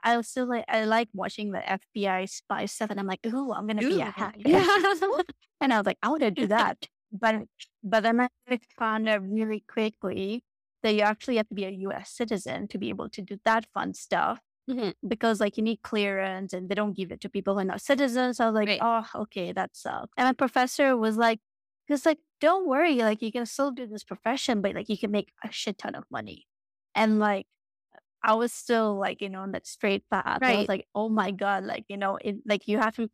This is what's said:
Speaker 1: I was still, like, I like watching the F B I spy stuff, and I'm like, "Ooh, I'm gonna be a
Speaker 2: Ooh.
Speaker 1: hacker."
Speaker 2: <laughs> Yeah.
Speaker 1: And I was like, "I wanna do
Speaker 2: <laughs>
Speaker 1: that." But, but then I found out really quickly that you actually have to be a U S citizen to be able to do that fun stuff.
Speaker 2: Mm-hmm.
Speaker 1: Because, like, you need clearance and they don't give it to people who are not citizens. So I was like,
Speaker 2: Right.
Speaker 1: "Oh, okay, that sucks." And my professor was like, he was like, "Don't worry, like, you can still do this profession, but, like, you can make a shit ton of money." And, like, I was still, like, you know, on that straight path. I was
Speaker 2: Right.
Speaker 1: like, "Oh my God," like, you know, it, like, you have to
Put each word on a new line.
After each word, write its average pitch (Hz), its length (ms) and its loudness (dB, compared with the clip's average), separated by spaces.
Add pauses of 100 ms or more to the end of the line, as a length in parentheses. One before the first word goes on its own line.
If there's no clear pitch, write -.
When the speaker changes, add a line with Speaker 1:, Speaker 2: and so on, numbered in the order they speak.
Speaker 1:
I 233 140 6
was 226 120 -4
still, 254 180 -2
like, 240 220 -2
I 220 160 2
like 226 280 2
watching 202 380 -6
the - 180 -6
F 190 120 -2 (120)
B 202 140 0
I 185 180 0
spy - 420 -6
stuff, 214 240 -6
and 202 80 -6
I'm 196 80 -4
like, 190 200 -6
"Ooh, 247 260 -2
I'm 208 140 -6
gonna 214 160 -2
be 285 180 2
a - 40 -4
Speaker 2:
Ooh. 196 60 -6
Speaker 1:
hacker." 202 340 -6
Speaker 2:
<laughs> - 0 -
Yeah. 359 220 6 (960)
Speaker 1:
And 262 120 4
I 220 60 6
was 196 80 0
like, - 160 0
"I 226 60 0
wanna 262 220 2
do 214 160 0
Speaker 2:
<laughs> - 20 -2
Speaker 1:
that." 208 380 2 (240)
But, 220 360 0 (360)
but 214 200 2
then 226 180 4
I 247 80 2 (480)
found 220 320 0
out 208 200 2
really 220 400 -2
quickly 214 760 -4 (400)
that 214 120 4
you 208 60 4
actually 214 360 2
have 214 120 0
to 196 60 -12
be 196 100 -4
a 190 60 -6
U 190 220 -6
S - 180 -12
citizen 208 580 -4
to - 100 -6
be 214 100 -4
able 196 200 -6
to - 120 -12
do 196 240 -12
that 226 280 2
fun - 220 -6
stuff. - 460 -2 (260)
Speaker 2:
Mm-hmm. 240 240 -4 (160)
Speaker 1:
Because, 220 340 0
like, 208 160 0
you 220 60 0
need 220 200 -2
clearance 190 680 -2
and 185 160 -6
they 196 60 -2
don't 208 200 0
give 185 160 -6
it - 100 -12
to - 80 -8
people 196 260 -2
who 202 60 0
are 190 40 0
not 190 160 -4
citizens. 254 560 2
So 240 80 2
I - 40 4
was 220 60 2
like, 214 160 2
Speaker 2:
Right. 190 100 0
Speaker 1:
"Oh, 226 240 2 (180)
okay, 180 300 -6
that - 240 -4
sucks." - 400 -8
And 247 100 4
my 262 60 4
professor 262 640 2
was 220 200 2
like, 226 220 4 (480)
he 294 60 0
was 269 120 2
like, 311 140 4 (220)
"Don't 359 260 4
worry, 285 320 4
like, 220 240 2
you 214 80 -4
can 240 160 -2
still 277 240 -2
do 247 160 -8
this 208 180 -10
profession, 226 560 -2
but, 190 140 0
like, - 140 -6
you 208 100 0
can 208 120 -2
make 208 220 -2 (100)
a 214 80 -12
shit - 280 -6
ton - 160 -8
of - 160 -14
money." 107 360 -10 (480)
And, 214 240 4
like, 208 280 2 (760)
I 220 120 4
was 233 180 0
still, 220 460 2
like, 190 220 -4
you 196 80 -6
know, 190 120 -10
on 196 120 -8
that - 140 -10
straight 196 440 -2
path. - 360 0
I 240 80 6
was 208 120 2
Speaker 2:
Right. - 20 0
Speaker 1:
like, 190 260 -4
"Oh 220 140 -2
my 208 220 2
God," 196 340 -2
like, - 240 -8
you 202 80 -10
know, 196 240 -2
it, 208 160 -4 (100)
like, 208 200 0
you 208 120 2
have 220 180 0
to 226 160 -2